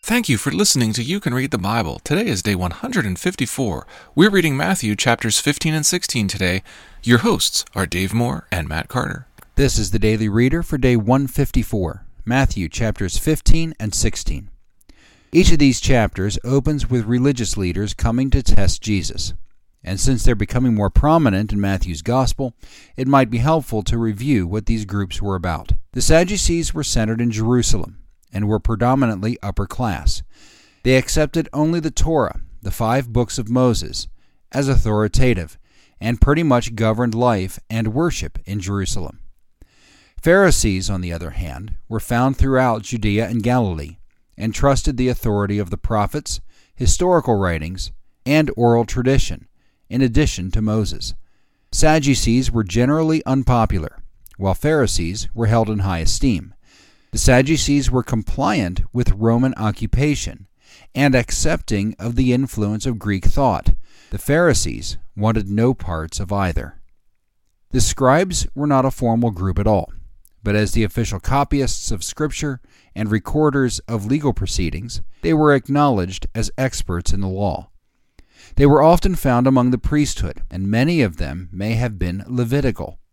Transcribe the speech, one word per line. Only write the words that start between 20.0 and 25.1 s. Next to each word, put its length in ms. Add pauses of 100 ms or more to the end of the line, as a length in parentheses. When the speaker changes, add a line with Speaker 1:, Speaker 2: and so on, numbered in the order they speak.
Speaker 2:
they're 100
becoming 400
more 140
prominent 640
in 80
Matthew's 400
gospel, 520 (440)
it 100
might 220
be 80
helpful 460
to 140
review 480
what 200
these 180
groups 380